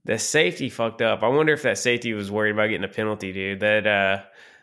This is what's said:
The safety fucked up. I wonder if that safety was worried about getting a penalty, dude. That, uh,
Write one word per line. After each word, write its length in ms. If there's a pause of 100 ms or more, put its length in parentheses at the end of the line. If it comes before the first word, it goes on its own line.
The 120
safety 520
fucked 320
up. 200
I 60
wonder 260
if 80
that 160
safety 360
was 180
worried 200
about 160
getting 160
a 40
penalty, 440
dude. 280
That, 260
uh, 380 (400)